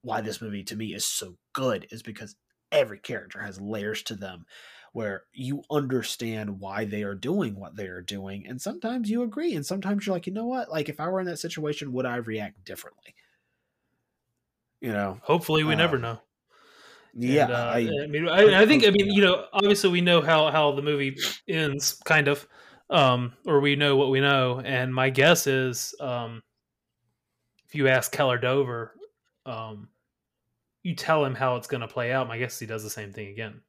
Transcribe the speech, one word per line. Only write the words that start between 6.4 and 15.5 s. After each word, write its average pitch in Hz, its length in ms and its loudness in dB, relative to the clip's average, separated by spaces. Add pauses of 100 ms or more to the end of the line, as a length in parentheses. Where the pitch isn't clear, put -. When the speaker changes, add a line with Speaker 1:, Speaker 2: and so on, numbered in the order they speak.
Speaker 1:
why 98 240 -6
they 104 180 -4
are 101 140 -6
doing 120 400 -2
what 95 200 -16
they 104 100 -8
are 90 140 -12
doing. 98 460 -10
And 127 160 -12
sometimes 226 480 -6
you 233 120 0
agree, 269 320 -4
and 143 120 -6
sometimes 196 400 -4
you're 190 80 -2
like, 170 120 -6
"You 185 60 -6
know 220 140 -6
what? 254 240 -6
Like, 156 180 -4
if 147 120 -10
I 160 80 -4
were 190 120 -2
in 180 60 -4
that 170 120 -8
situation, 147 540 -6
would 127 140 -2
I 123 100 -2
react 110 480 -6
differently?" - 500 -18 (1700)
You 120 120 -6
know? 101 300 -2
Speaker 2:
Hopefully 156 420 2